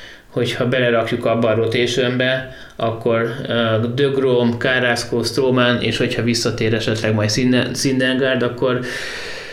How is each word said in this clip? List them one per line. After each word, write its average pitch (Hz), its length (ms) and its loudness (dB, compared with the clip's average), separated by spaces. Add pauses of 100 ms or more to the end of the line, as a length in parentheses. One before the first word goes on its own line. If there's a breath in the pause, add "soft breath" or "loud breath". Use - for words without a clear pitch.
(300 loud breath)
hogyha 123 380 -2
belerakjuk 120 580 0
abba 117 220 2
a 107 80 2
rotationbe, 123 1000 0 (200 loud breath)
akkor, 113 600 -2 (120)
ö, 117 480 2
DeGrom, 131 560 2
Carrasco, 120 720 0
Stroman, 123 580 2
és 113 160 0
hogyha 120 240 -2
visszatér 117 520 0
esetleg 110 400 0
majd 107 180 2
Sinde-, 127 440 2
Syndergaard, 131 640 2
akkor 123 380 0 (720 loud breath)